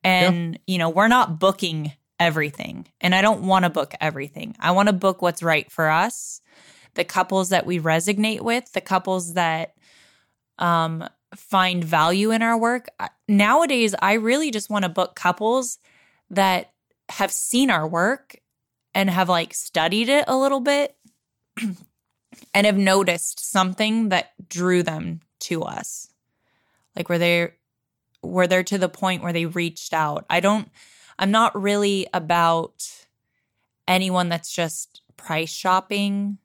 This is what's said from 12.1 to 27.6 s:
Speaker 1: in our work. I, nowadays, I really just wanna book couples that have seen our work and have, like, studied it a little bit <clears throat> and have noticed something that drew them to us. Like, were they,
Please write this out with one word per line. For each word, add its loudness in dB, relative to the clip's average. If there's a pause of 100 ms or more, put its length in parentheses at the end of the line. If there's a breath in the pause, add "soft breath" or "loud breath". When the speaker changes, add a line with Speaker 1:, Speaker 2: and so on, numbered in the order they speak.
Speaker 1:
in 0
our 2
work. -2 (120)
I, -10 (180)
nowadays, 4
I 4
really 0
just -6
wanna -2
book -2
couples -2 (520 soft breath)
that 0 (380)
have -4
seen 0
our 0
work -2 (580)
and 2
have, 0
like, 0
studied -2
it 4
a 0
little 0
bit 0 (600)
<clears throat> -12
and 2
have 4
noticed 2
something 0
that 0 (180)
drew 2
them -6 (180)
to -6
us. -12 (880)
Like, -8
were 0
they, 0 (720)